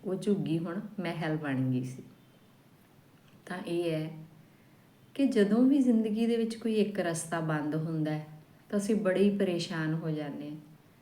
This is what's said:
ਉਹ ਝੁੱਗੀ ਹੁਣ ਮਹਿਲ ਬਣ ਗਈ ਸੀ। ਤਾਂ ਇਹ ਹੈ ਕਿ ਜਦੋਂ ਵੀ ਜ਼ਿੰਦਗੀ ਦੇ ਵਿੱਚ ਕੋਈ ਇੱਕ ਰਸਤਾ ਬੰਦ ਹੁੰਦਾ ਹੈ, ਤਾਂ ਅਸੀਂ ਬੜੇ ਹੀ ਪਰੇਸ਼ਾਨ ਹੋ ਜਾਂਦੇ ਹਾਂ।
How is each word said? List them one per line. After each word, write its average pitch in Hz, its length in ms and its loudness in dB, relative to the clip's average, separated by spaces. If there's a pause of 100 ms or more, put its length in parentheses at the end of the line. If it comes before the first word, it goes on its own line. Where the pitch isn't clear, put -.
ਉਹ 185 100 -2
ਝੁੱਗੀ 165 440 0
ਹੁਣ - 200 -4 (200)
ਮਹਿਲ 160 380 -2
ਬਣ 131 340 0
ਗਈ 127 120 0
ਸੀ। - 200 -10 (1400)
ਤਾਂ 180 120 -8
ਇਹ 170 340 -2
ਹੈ 156 200 -2 (1000)
ਕਿ 277 120 2
ਜਦੋਂ 220 380 4
ਵੀ 277 160 6
ਜ਼ਿੰਦਗੀ 220 460 4
ਦੇ 233 120 2
ਵਿੱਚ 220 180 0
ਕੋਈ 226 180 -2
ਇੱਕ 202 260 2
ਰਸਤਾ 170 400 -2
ਬੰਦ 151 360 -2
ਹੁੰਦਾ 160 360 -2
ਹੈ, 151 160 -4 (420)
ਤਾਂ 208 100 0
ਅਸੀਂ 208 160 0
ਬੜੇ 185 240 2
ਹੀ 202 180 4
ਪਰੇਸ਼ਾਨ 170 560 0
ਹੋ 165 160 -4
ਜਾਂਦੇ 147 400 -6
ਹਾਂ। 151 80 -10 (440)